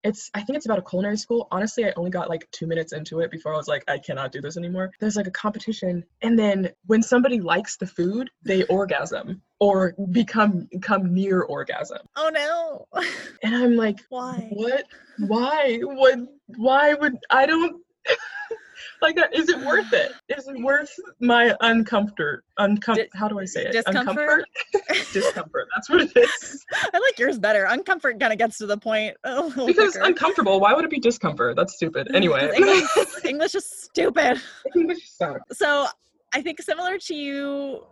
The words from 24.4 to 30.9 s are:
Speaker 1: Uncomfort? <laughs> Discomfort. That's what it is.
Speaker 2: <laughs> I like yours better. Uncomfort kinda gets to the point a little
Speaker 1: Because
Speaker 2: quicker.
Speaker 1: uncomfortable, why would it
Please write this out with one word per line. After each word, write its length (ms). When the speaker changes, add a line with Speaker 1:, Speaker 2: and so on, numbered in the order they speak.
Speaker 1:
Uncomfort? 220
<laughs> 0
Discomfort. 640
That's 140
what 140
it 140
is. 480
Speaker 2:
<laughs> 180
I 60
like 200
yours 200
better. 260
Uncomfort 560
kinda 160
gets 220
to 80
the 120
point 460
a 180
little 240
Speaker 1:
Because 280
Speaker 2:
quicker. 120
Speaker 1:
uncomfortable, 540
why 140
would 100
it 60